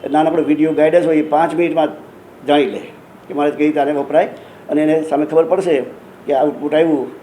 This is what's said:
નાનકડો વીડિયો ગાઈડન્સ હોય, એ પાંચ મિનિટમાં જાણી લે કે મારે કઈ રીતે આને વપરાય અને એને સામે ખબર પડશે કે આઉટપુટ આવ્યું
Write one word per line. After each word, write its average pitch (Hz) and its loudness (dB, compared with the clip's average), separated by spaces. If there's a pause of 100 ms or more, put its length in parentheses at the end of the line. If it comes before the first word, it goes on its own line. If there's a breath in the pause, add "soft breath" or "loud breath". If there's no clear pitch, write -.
નાનકડો 156 2
વીડિયો 151 0
ગાઈડન્સ 156 4
હોય, 160 2
એ 151 -2
પાંચ 151 2
મિનિટમાં 160 0 (560)
જાણી 143 2
લે 98 -10 (460)
કે - -12
મારે 143 0
કઈ 151 0
રીતે 147 0
આને 143 0
વપરાય 147 0 (400 loud breath)
અને 151 0
એને 156 2
સામે 147 -2
ખબર 160 2
પડશે 175 0 (480)
કે 143 -4
આઉટપુટ 143 -2
આવ્યું 151 2 (160)